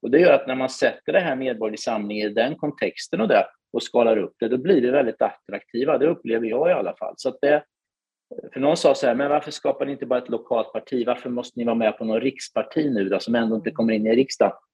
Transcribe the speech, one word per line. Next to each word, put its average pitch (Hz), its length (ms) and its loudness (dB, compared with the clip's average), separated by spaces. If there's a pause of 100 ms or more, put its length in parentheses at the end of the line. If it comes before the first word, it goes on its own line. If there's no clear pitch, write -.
Och 117 100 -4
det 147 80 6
gör 170 140 8
att 135 140 2
när 131 80 -4
man 131 140 -2
sätter - 440 -2
det 196 60 4
här 160 160 -2
medborgerlig 110 440 -4
samling 107 380 -4
i 107 120 -2
den 113 260 0
kontexten - 680 -4
och 151 60 0
där 110 180 4 (280)
och 117 100 -4
skalar 117 340 2
upp 92 220 -4
det, 113 80 -2
då 123 100 0
blir 143 240 2
det 123 100 2
väldigt 127 300 0
attraktiva. 120 760 -2
Det 135 100 2
upplever 113 400 -2
jag 131 220 0
i 180 40 4
alla 101 220 -2
fall. - 220 -10
Så 131 120 -4
att 127 120 -12
det, 147 220 4 (880)
för 135 60 -10
någon 151 180 2
sa 139 180 4
så 139 120 0
här, 117 80 2
"Men 139 140 -2
varför 151 220 0
skapar 143 340 -4
ni 139 60 -8
inte 135 140 -8
bara 123 140 0
ett 123 100 -12
lokalt 117 440 -2
parti? 120 340 -4
Varför 123 220 -4
måste 120 300 -8
ni 117 60 -2
vara 117 100 2
med 110 220 0
på 113 80 -8
någon 110 160 0
riksparti 135 720 -2
nu 98 160 0
då, 95 100 0
som 117 160 -2
ändå 113 200 2
inte 107 160 -4
kommer 113 220 0
in 110 140 0
i 113 80 4
riksdagen?" 120 380 2 (200)